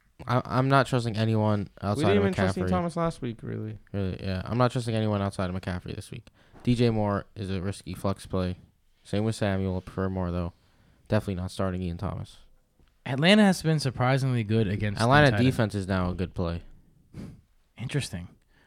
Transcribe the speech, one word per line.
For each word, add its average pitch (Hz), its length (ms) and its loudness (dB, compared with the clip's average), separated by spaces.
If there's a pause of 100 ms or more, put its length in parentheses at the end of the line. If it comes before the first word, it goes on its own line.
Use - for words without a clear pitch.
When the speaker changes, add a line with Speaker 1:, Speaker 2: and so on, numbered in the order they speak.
(280)
Speaker 1:
I, 123 160 2
I'm 127 240 0
not 135 200 4
trusting 117 280 -2
anyone 107 540 2 (120)
outside 101 180 -2
Speaker 2:
We - 60 0
didn't 101 120 4
Speaker 1:
of 202 60 4
Speaker 2:
even - 100 2
trust 190 240 0
Ian 185 100 -2
Speaker 1:
McCaffrey. - 20 0
Speaker 2:
Thomas 175 280 -2
last 165 240 -2
week, 120 220 -6
really. 110 340 -8 (160)
Speaker 1:
Really, 95 280 -2
yeah. 92 220 -4
I'm 117 140 -4
not 123 160 4
trusting 117 200 -2
anyone 107 280 0
outside 98 280 -2
of 90 60 -6
McCaffrey 92 400 -6
this - 160 -12
week. - 160 -16 (360)
D 123 120 2
J 120 140 4
Moore 104 440 0
is 95 180 -8
a 95 100 -4
risky 95 320 -8
flex - 320 -4
play. 92 320 -2 (480)
Same 101 180 -2
with 110 120 0
Samuel. 95 420 0
I - 20 -4
prefer 95 300 -4
Moore, 92 220 -2
though. 87 200 -2 (560)
Definitely 104 280 0
not 90 160 -6
starting 92 300 -4
Ian 85 160 -4
Thomas. - 420 -8 (640)
Speaker 3:
Atlanta 170 380 6
has 190 180 4
been 156 180 2
surprisingly 127 640 2
good 110 240 2
against 104 300 -2
the 113 80 2
Speaker 1:
Atlanta 139 260 8
Speaker 3:
tight 104 60 2
end. 120 80 6
Speaker 1:
defense 113 300 2
is 95 120 -2
now 92 220 2
a 90 40 -2
good 90 200 -4
play. 85 280 -2 (1160)
Speaker 3:
Interesting. 110 500 -6 (400)